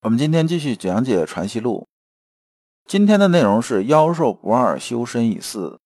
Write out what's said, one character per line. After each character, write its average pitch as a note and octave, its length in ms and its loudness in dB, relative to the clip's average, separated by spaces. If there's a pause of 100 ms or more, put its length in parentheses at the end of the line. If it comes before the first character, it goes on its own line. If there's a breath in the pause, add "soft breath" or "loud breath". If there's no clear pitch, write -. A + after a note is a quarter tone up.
我 A2 80 -4
们 A#2 100 2
今 D3+ 100 0
天 D#3+ 160 2
继 E3+ 140 -2
续 C#3+ 160 -4
讲 F#2+ 280 -2
解 G#2 220 0
《传 F2+ 220 -8
习 A2 140 -8
录》。 A2+ 260 -6 (960)
今 G3+ 220 2
天 G#3 100 4
的 G3 120 4
内 F3 120 4
容 G#2+ 180 4
是 G#2+ 300 -2
“妖 D#3 240 4
兽 D3+ 200 0
不 - 200 -4
二， A2 240 0
修 A#2+ 280 -6
身 A#2 220 -2
以 F#2+ 120 -2
四” - 460 -10